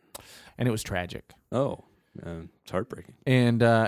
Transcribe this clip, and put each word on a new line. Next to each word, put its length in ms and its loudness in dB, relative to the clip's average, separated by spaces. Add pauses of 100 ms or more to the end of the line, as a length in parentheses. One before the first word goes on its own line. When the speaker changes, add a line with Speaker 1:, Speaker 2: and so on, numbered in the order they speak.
(580)
Speaker 1:
And 100 0
it 40 0
was 120 -4
tragic. 480 -8 (220)
Speaker 2:
Oh, 320 -4 (360)
uh, 200 -12 (220)
it's 80 -20
heartbreaking. 440 -6 (100)
Speaker 1:
And, 380 4
uh, 240 6